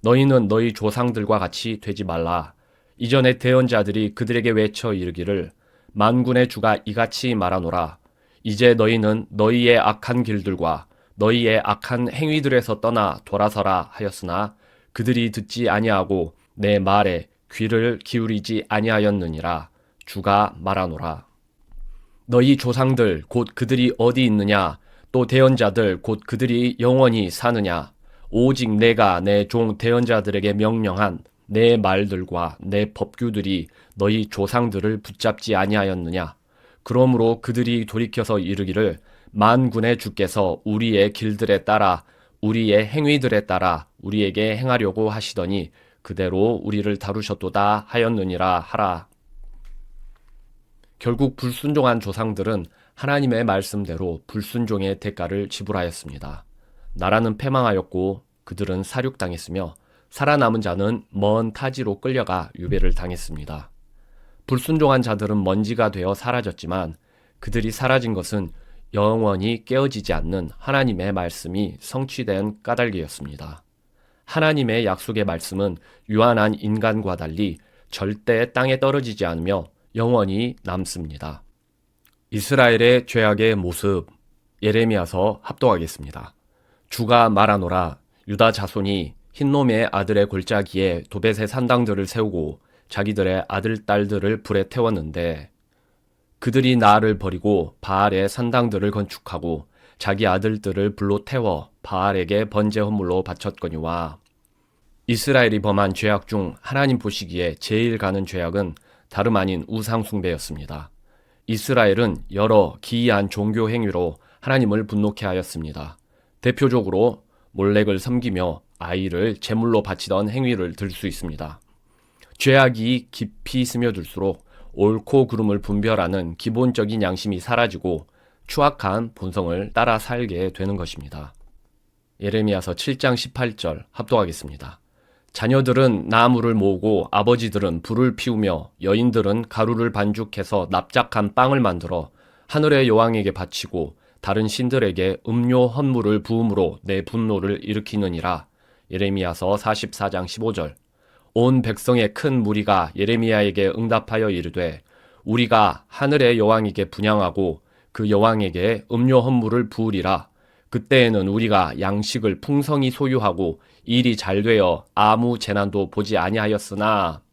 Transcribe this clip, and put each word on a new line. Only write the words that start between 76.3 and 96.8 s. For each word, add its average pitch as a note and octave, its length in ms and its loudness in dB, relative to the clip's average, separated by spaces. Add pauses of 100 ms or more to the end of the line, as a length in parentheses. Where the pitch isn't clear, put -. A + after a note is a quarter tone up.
인간과 G#2+ 600 -2
달리 E2 420 -6 (320)
절대 A2 640 -2
땅에 C3 280 0
떨어지지 C3 460 -2
않으며 E2+ 400 -2 (300)
영원히 A2+ 680 0
남습니다. D#2 800 -8 (880)
이스라엘의 A#2+ 760 4
죄악의 A2 480 2
모습, F2+ 520 -2 (540)
예레미야서 G#2 800 0
합독하겠습니다. E2 920 -4 (560)
"주가 A#2 400 4
말하노라. F#2 680 2 (280)
유다 G#2+ 240 4
자손이 G2 640 -4 (180)
흰놈의 C3+ 580 2
아들의 G2+ 360 2
골짜기에 F#2+ 840 -2
도벳의 G#2+ 380 -2
산당들을 A#2+ 580 0
세우고 F2+ 540 -4 (280)
자기들의 G2+ 600 -2
아들, G#2+ 360 -4
딸들을 G#2 580 0
불에 G2 260 -2
태웠는데, E2+ 800 -4 (920)
그들이 B2+ 360 2
나를 G#2+ 420 6